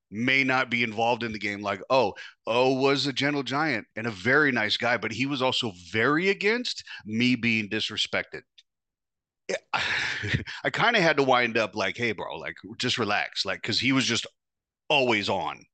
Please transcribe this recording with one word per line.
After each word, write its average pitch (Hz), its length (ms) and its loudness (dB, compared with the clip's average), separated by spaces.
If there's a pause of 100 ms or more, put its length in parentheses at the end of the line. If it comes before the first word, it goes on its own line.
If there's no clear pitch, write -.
(120)
may 131 320 2
not 131 280 0
be 120 120 0
involved 117 400 0
in 113 80 -4
the 107 80 -8
game, 104 220 -6
like, 101 280 -4
oh, 120 240 4 (340)
O 127 320 2
was 135 260 2
a 143 80 -2
gentle 143 300 -2
giant 131 420 -2 (100)
and 113 120 -6
a 117 40 -2
very 131 400 4
nice 107 240 0
guy, 120 220 2
but 107 140 -6
he 117 160 -2
was 139 140 -4
also 123 300 0 (200)
very 147 380 2
against 214 540 -2 (220)
me 120 300 2
being 110 340 0
disrespected. 101 720 -4 (1080)
Yeah, 190 100 -4 (160)
<laughs> - 880 -4
I 139 80 0
kinda 220 280 2
had 165 180 6
to 143 60 6
wind 123 340 4
up 107 180 2
like, 95 200 -2
"Hey, 120 160 -2
bro, 85 260 -8
like, 80 180 -10 (220)
just 123 200 -2
relax," 101 480 0
like, 92 160 -4
'cause 104 180 -2
he 120 120 2
was 131 140 2
just 110 200 0 (640)
always 123 400 2
on. 76 340 -4 (100)